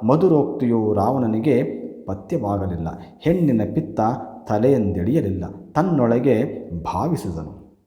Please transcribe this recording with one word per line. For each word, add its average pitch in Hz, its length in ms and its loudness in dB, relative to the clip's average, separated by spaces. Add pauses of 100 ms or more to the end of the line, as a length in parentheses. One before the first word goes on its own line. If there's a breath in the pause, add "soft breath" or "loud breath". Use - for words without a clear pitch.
ಮಧುರೋಕ್ತಿಯೂ 123 880 2
ರಾವಣನಿಗೆ 117 680 2 (420)
ಪಥ್ಯವಾಗಲಿಲ್ಲ. 98 800 -4 (320 loud breath)
ಹೆಣ್ಣಿನ 151 420 2 (120)
ಪಿತ್ತ 113 260 -4 (500)
ತಲೆಯೆಂದಿಳಿಯಲಿಲ್ಲ. 104 960 2 (300)
ತನ್ನೊಳಗೆ 123 880 2 (200)
ಭಾವಿಸಿದನು. 92 800 -4 (220)